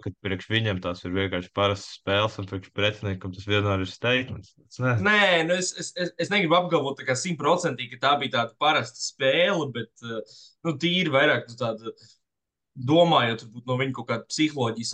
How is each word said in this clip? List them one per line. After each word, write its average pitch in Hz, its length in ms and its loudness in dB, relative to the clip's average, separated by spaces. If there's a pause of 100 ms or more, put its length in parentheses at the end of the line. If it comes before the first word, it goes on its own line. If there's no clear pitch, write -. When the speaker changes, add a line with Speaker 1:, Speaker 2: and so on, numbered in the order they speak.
Speaker 1:
ka 98 160 -8
priekš 95 340 -6
viņiem 107 320 0
tās 87 240 -6
ir 90 80 -6
vienkārši 92 400 -2
parastas 101 400 0
spēles, 104 480 0
un 95 80 -10
priekš 95 240 -10
pretiniekam 98 640 -4
tas 98 80 -14
vienmēr 101 400 2
ir 92 80 -8
statements. 123 560 -4 (160)
Es - 160 -10
nezinu. 127 240 2
Speaker 2:
Nē, 208 160 4 (240)
nu, 180 160 0
es, 180 140 -4
es, 175 180 -10
es, 180 220 -4
es 165 180 -2
negribu 175 240 4
apgalvot 156 400 0
tā 131 80 -10
kā 131 80 2
simtprocentīgi, 147 800 -2
ka 135 140 0
tā 143 100 6
bija 139 220 -2
tāda - 180 -4
parasta 147 400 0
spēle, 156 720 0
bet, 117 300 -10
eh, 113 420 -10 (220)
nu, 165 100 0
tīri 170 400 0
vairāk, 139 320 4
nu, 120 160 -12
tāda, 113 320 -6 (800)
domājot 135 680 4
varbūt 117 240 -18
no 127 100 0
viņa 135 160 -2
kaut 127 140 -10
kāda 113 180 -2
psiholoģijas 127 680 -2